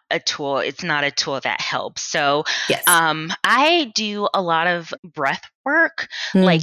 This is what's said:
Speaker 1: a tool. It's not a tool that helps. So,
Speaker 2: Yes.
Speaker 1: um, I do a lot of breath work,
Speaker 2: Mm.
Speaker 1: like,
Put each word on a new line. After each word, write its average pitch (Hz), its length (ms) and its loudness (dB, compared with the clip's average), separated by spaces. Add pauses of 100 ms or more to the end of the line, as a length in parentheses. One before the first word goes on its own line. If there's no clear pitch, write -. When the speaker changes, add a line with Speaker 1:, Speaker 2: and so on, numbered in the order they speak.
(120)
Speaker 1:
a 165 80 -2
tool. 139 400 -4
It's 123 240 -6
not 151 200 0
a 143 80 0
tool 139 300 -4
that 117 200 -2
helps. - 400 -6
So, 147 420 0 (260)
Speaker 2:
Yes. - 180 -2
Speaker 1:
um, 165 440 2 (120)
I 277 520 2
do 208 380 -2
a 196 80 0
lot 165 260 2
of 175 260 -2 (100)
breath 147 400 -4 (220)
work, 311 420 2 (260)
Speaker 2:
Mm. 190 100 6
Speaker 1:
like, 170 200 6